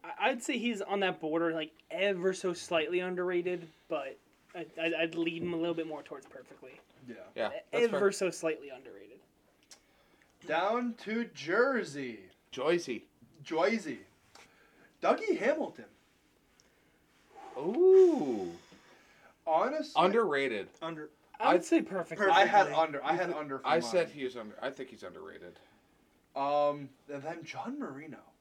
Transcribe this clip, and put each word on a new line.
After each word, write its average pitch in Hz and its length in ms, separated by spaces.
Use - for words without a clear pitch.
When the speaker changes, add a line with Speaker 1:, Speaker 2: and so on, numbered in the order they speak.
Speaker 1:
I, 202 260
I'd 247 140
say 269 140
he's 226 240
on 196 200
that 180 180
border, 165 320
like, 156 200
ever 190 420
so 185 220
slightly 170 480
underrated, 180 680
but 139 280
I, 170 100
I, 165 120
I'd 165 140
lead 165 260
him 175 120
a 165 40
little 165 180
bit 160 120
more 147 160
towards 135 240
perfectly. 127 520
Speaker 2:
Yeah. 113 80
Speaker 3:
Yeah, 110 120
Speaker 1:
E-, - 40
Speaker 3:
that's 233 160
fair. 208 100
Speaker 1:
ever 196 140
so 190 180
slightly 156 400
underrated. 107 480
Speaker 2:
Down 220 480
to 226 300
Jersey. 151 840
Speaker 3:
Jersey. 143 540
Speaker 2:
Jersey. 165 580
Dougie 311 380
Hamilton. 233 460
Speaker 3:
Ooh. 254 960
Speaker 2:
Honestly. 226 460
Speaker 3:
Underrated. 139 640
Speaker 4:
Under- 160 260
Speaker 1:
I 247 80
would - 80
Speaker 3:
I'd - 100
Speaker 1:
say 330 160
perfectly. 190 460
Speaker 2:
I 185 180
had 190 220
Speaker 4:
Perfectly. 151 160
Speaker 2:
under. 143 200
I 156 100
had 175 200
under 147 240
for 127 100
Speaker 3:
I 160 120
said 170 300
Speaker 2:
mine. 139 80
Speaker 3:
he 135 80
was 123 120
under. 107 240
I 131 80
think 139 200
he's 107 120
underrated. 87 560
Speaker 2:
Um, 143 540
and 139 120
then 165 200
John 240 360
Marino. 147 400